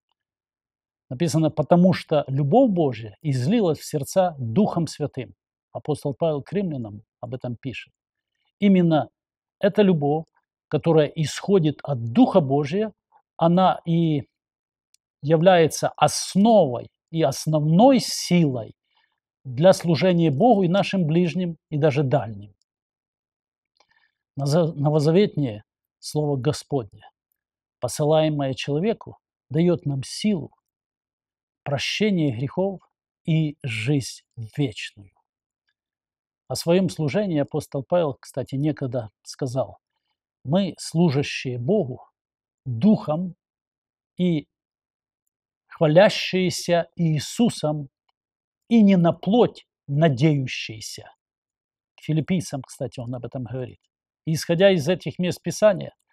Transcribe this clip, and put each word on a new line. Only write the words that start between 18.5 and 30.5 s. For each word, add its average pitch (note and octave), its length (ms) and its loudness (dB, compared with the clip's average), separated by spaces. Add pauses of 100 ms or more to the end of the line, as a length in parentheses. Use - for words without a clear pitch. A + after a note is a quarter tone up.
для C#3 300 4
служения E3+ 580 2
Богу G3 320 4
и F3 40 2
нашим F#3 380 0
ближним, E3+ 520 -2 (120)
и D3+ 80 -6
даже C#3+ 260 2
дальним. A2 520 -4 (1800)
Наза-, D3+ 380 0
новозаветнее D3+ 920 0 (360)
слово D3 380 -4
Господне, C3 680 -6 (720)
посылаемое D3 760 0
человеку, E3 640 -6 (300)
даёт E3 360 0
нам C#3 180 -4
силу, F#3+ 480 -4 (1120)